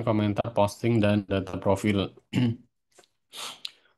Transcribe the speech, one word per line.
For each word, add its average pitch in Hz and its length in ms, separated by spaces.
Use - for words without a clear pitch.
komentar, 107 400
posting, 104 360
dan 104 120
data 92 200
profil. 101 360
<clears throat> 120 400